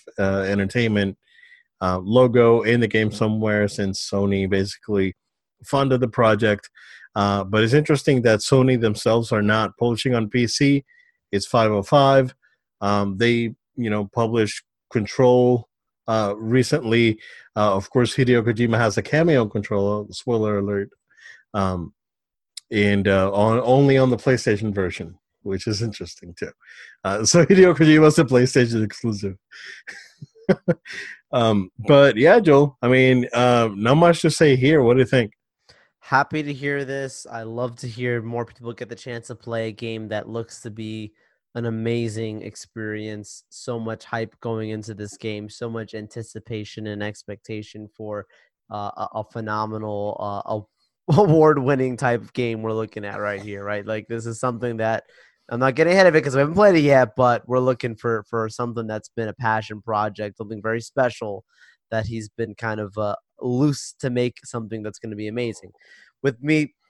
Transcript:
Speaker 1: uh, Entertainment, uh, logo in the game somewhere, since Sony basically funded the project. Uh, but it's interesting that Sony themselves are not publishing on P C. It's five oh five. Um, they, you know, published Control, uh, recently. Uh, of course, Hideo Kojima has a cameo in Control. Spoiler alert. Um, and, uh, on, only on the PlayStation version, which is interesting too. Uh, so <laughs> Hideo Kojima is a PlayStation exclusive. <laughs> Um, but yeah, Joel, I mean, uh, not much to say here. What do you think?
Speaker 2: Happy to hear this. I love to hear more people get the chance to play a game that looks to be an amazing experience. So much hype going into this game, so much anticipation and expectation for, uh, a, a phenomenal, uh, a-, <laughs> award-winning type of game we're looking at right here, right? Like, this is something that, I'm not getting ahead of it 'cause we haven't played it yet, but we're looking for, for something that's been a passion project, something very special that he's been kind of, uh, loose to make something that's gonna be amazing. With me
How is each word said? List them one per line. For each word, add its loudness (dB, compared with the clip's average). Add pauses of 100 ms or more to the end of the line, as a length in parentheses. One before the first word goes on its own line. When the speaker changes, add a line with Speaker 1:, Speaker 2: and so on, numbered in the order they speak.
(180)
Speaker 1:
uh, 0
Entertainment, -2 (640)
uh, -2
logo 4
in 2
the 2
game 0
somewhere, 0
since -6
Sony -2
basically -4 (480)
funded 0
the 0
project. 2 (480)
Uh, 2
but 0
it's 0
interesting 2
that 4
Sony 2
themselves 0
are 2
not 0
publishing 0
on -2
P 0
C. 0 (480)
It's -2
five 2
oh 0
five. 4 (460)
Um, -2
they, 0 (220)
you -4
know, -4
published -2 (300)
Control, 2 (380)
uh, -2
recently. 2 (380)
Uh, 2
of -4
course, 0
Hideo 2
Kojima 0
has 0
a -2
cameo 2
in -4
Control. -4
Spoiler -2
alert. -4 (640)
Um, -4 (800)
and, 2
uh, 2
on, 2
only 4
on 4
the 0
PlayStation 0
version, -6 (240)
which -8
is -4
interesting -10
too. -20 (500)
Uh, -4
so 6
<laughs> 4
Hideo 8
Kojima 6
is 6
a 2
PlayStation 2
exclusive. -8 (1120)
<laughs> 2 (760)
Um, 2 (160)
but 8
yeah, 6
Joel, 4
I 0
mean, 4
uh, 2
not 2
much 4
to 2
say 4
here. 2
What 4
do 4
you 4
think? 0 (720)
Speaker 2:
Happy -2
to -8
hear -4
this. -10
I -12
love -8
to -12
hear -4
more -8
people -14
get -14
the -16
chance -14
to -16
play -8
a -10
game -10
that -8
looks -12
to -14
be -12 (420)
an -8
amazing -4
experience. -12
So -10
much -8
hype -8
going -8
into -10
this -14
game, -10
so -12
much -12
anticipation -12
and -10
expectation -14
for, -12 (460)
uh, -10
a, -10
a -8
phenomenal, -6
uh, -8 (140)
a-, -6
<laughs> -
award-winning 4
type -2
of -20
game -4
we're -6
looking -8
at -10
right -6
here, -14
right? -8
Like, -8
this -8
is -10
something -4
that, -2 (480)
I'm -4
not 2
getting 2
ahead 6
of 6
it 4
'cause -4
we 4
haven't 0
played 6
it 4
yet, 4
but 2
we're -2
looking -2
for, -4
for -4
something -8
that's -10
been -8
a -10
passion -4
project, -6
something -12
very -4
special -6 (460)
that -4
he's -10
been -8
kind -6
of, -10
uh, -6 (240)
loose -2
to -6
make -2
something -10
that's -12
gonna -12
be -10
amazing. -8 (500)
With -4
me -2 (140)